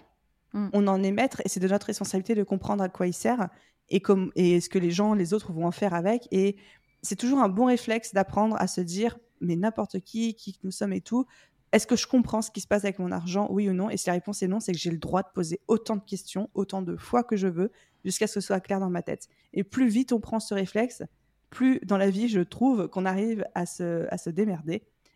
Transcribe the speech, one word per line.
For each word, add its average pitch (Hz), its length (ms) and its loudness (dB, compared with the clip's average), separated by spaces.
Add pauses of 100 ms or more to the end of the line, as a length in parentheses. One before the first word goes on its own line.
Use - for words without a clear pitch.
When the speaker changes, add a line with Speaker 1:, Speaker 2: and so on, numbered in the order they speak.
(520)
Speaker 1:
Mm. 202 200 -2
Speaker 2:
on 202 160 4
en 190 160 4
est 190 80 2
maître 240 320 0
et 196 40 -2
c'est 185 120 -4
de 185 80 2
notre 202 180 2
responsabilité 196 480 -2
de 208 80 2
comprendre 196 400 -2
à 185 60 0
quoi 185 180 -2
il 180 60 0
sert 220 380 0 (380)
et 190 120 2
comme, 190 340 2
et 175 260 6
ce - 80 -8
que 190 120 0
les 175 100 2
gens, 208 240 2
les 180 180 0
autres 208 200 -4
vont 160 120 -4
en 170 60 2
faire 185 240 -2
avec. 202 380 0
Et 196 240 2 (460)
c'est - 120 -4
toujours 254 240 2
un 226 100 4
bon 214 180 2
réflexe 233 460 0
d'apprendre 202 460 2
à 185 80 2
se - 140 -4
dire, 190 360 -2 (240)
mais 175 140 0
n'importe 202 460 -2
qui, 226 340 -4
qui 196 200 -14
que - 100 -20
nous 185 80 -6
sommes 202 200 -4
et 185 80 -2
tout, 247 240 0 (460)
est-ce 220 160 4
que 247 80 2
je - 140 -2
comprends 226 340 2
ce - 80 -6
qui 202 100 -10
se - 60 -12
passe 208 160 2
avec 196 160 -4
mon 180 140 -4
argent, 180 380 -2
oui 202 200 2
ou - 40 0
non ? 190 160 -2
Et - 60 -4
si - 120 -4
la 175 60 0
réponse 196 280 -4
est 185 60 0
non, 196 100 0
c'est 202 140 -4
que 165 60 -2
j'ai 175 120 -4
le 165 80 -2
droit 185 240 -2
de - 100 -8
poser 170 360 -4
autant 220 260 0
de 196 100 -6
questions, - 500 -8
autant 190 280 -4
de 170 140 -6
fois 240 260 0
que 233 140 -2
je 190 100 0
veux, 180 240 0 (340)
jusqu'à 190 220 -2
ce - 80 -6
que 202 60 -2
ce - 80 -8
soit 196 100 0
clair 190 220 -2
dans 185 100 -2
ma 175 120 -2
tête. - 260 -8 (240)
Et 202 100 -2
plus 254 240 2
vite 240 260 2
on 233 60 2
prend 220 220 -2
ce - 120 -8
réflexe, 208 520 -2 (460)
plus 262 340 2
dans 196 120 2
la 196 140 4
vie, 214 180 0
je 202 120 2
trouve 220 480 2
qu'on 190 180 -2
arrive 202 380 0 (100)
à 175 120 -2
se, 170 460 -4
à 175 60 -6
se - 120 -6
démerder 170 520 -2 (340)